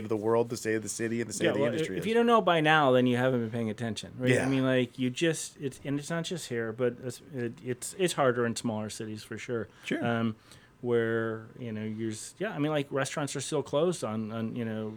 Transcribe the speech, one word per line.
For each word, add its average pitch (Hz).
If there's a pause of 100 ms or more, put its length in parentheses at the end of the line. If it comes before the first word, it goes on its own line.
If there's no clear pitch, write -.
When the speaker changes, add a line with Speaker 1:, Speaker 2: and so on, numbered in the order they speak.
Speaker 1:
of 107
the 113
world, 117
the 123
state 110
of 110
the 104
city, 117
and 110
the 107
state -
Speaker 2:
Yeah, 165
Speaker 1:
of -
the -
Speaker 2:
well, -
Speaker 1:
industry 165
Speaker 2:
if 156
Speaker 1:
is. 190
Speaker 2:
you 226
don't 233
know 233
by 175
now, 151
then 127
you 123
haven't 127
been 113
paying 113
attention, 107
right? 127
I 123
Speaker 1:
Yeah. 123
Speaker 2:
mean, 135
like, 127
you 127
just, 160
it's, 139
and 143
it's 143
not 165
just 165
here, 117
but 123
it's, 127 (120)
it, 120 (120)
it's, -
it's 185
harder 123
in 117
smaller 107
cities 107
for 107
sure. 113 (160)
Speaker 1:
Sure. 320
Speaker 2:
Um, 113 (460)
where, 113 (100)
you 117
know, 107
you're 110
s-, -
yeah, 220
I 160
mean, 147
like, 143
restaurants 139
are 139
still 143
closed 170
on, 110
on, 113
you 120
know, 110